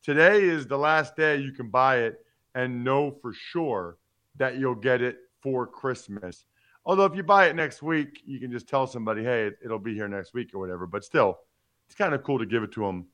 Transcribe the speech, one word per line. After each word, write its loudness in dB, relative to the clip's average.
Today 6
is 0
the -2
last 2
day 2
you -4
can -10
buy 4
it -2
and -4
know 2
for -10
sure -6
that -2
you'll 0
get 2
it -2
for -2
Christmas. -10
Although 4
if 0
you -6
buy 6
it 2
next -4
week, -4
you -10
can -10
just -8
tell 0
somebody, -4
"Hey, 0
it, -6
it'll -6
be -6
here -6
next -10
week," -8
or -10
whatever. -8
But -6
still, 2
it's -20
kinda 0
cool -4
to -4
give 0
it -12
to -4
'em -8